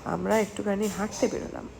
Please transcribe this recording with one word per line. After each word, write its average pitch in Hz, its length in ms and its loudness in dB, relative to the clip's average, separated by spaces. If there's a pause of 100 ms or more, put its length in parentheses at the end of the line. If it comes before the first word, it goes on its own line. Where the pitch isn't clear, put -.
আমরা 180 340 2
একটুখানি 208 480 0
হাঁটতে 202 420 0
বেরোলাম। - 400 -4 (120)